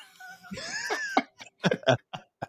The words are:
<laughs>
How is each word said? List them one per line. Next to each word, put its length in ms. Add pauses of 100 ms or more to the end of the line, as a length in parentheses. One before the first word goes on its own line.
(520)
<laughs> 1400 (520)